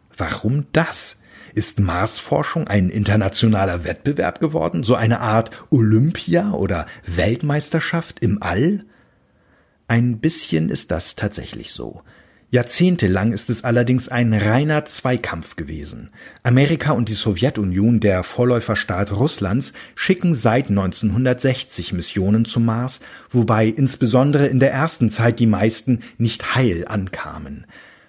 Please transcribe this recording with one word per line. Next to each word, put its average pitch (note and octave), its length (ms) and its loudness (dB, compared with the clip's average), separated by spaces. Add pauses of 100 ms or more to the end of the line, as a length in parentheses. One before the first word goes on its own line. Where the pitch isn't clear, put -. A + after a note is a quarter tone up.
(160)
Warum A#2 540 -2
das? - 480 -2 (360)
Ist - 260 -2
Marsforschung G#2+ 880 -2
ein F#2+ 220 2
internationaler G2 960 2
Wettbewerb F#2+ 560 -2
geworden? D3+ 420 -2
So A#2 120 2
eine A2+ 280 2
Art A2 280 2 (200)
Olympia A#2 800 4
oder E2+ 360 -2 (200)
Weltmeisterschaft C#3+ 1120 -2
im - 220 0
All? C3 420 0 (1040)
Ein A#2 300 0
bisschen - 500 -2
ist - 220 -4
das - 260 -4
tatsächlich - 560 -8
so. A#1 300 -14 (480)
Jahrzehntelang A#2+ 800 2
ist - 160 -6
es A#2+ 160 -4
allerdings A#2+ 460 0
ein A#2+ 240 0
reiner C#3 500 0
Zweikampf - 720 -4
gewesen. C#2+ 540 -12 (320)
Amerika C#3+ 500 4
und A2 160 0
die G#2+ 60 -2
Sowjetunion, G#2 840 2
der F#2+ 220 2
Vorläuferstaat G#2+ 920 -2
Russlands, G2+ 600 -2 (220)
schicken F3+ 400 0
seit A#2+ 340 0
neunzehnhundertsechzig G#2+ 1300 -2
Missionen G2+ 500 0
zum A#2 220 0
Mars, A#2 340 -4 (300)
wobei A2+ 380 4
insbesondere C3+ 800 2
in C3 140 2
der C3+ 120 4
ersten C3+ 360 0
Zeit A#2 320 0
die A#2 60 4
meisten A2 540 2 (180)
nicht - 360 -2
heil G#2 320 2
ankamen. D#2 800 -8 (440)